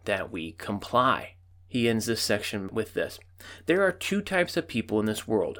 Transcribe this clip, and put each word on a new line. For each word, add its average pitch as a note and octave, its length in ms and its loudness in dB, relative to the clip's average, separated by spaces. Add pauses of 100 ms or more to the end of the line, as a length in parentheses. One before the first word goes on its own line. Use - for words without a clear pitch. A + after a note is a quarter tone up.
that F#2+ 260 -2
we E2 200 -6
comply." - 800 0 (360)
He A#2 200 2
ends A2+ 160 2
this A#2 160 0
section G#2 500 -2
with A2 220 -4
this. - 260 -2 (460)
"There F#3 180 4
are F#3 80 4
two G3 300 -2
types F3+ 340 0
of E3+ 140 0
people G#2+ 320 2
in G#2+ 40 2
this G#2+ 220 -2
world, G#2 320 0